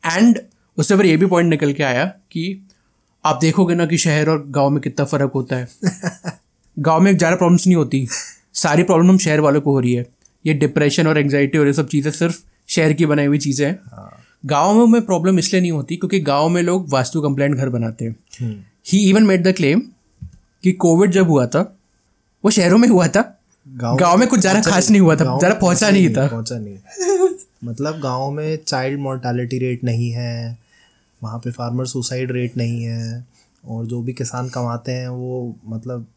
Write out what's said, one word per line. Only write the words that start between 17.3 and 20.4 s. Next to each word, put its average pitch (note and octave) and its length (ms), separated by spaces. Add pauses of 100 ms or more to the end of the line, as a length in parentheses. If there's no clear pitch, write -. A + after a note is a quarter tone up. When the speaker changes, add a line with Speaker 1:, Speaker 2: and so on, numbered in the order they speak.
Speaker 1:
घर C3 140
बनाते A2+ 360
हैं। A2+ 100 (260)
Speaker 2:
हम्म। A2+ 140 (300)
Speaker 1:
He G3 280
even G#3+ 160
made F#3 180
the F#3 100
claim E3 240 (840)